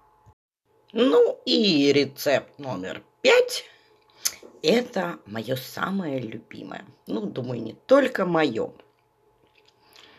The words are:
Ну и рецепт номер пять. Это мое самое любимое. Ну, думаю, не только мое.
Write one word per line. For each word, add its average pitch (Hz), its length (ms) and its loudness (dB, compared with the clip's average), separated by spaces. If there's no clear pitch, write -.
Ну 359 520 4
и 185 480 4
рецепт 135 680 0
номер 98 440 -10
пять. - 440 4
Это 185 640 0
мое 113 300 -6
самое 156 640 -6
любимое. - 640 -14
Ну, 208 200 -6
думаю, 127 360 -8
не 113 100 -10
только 262 540 2
мое. 156 460 0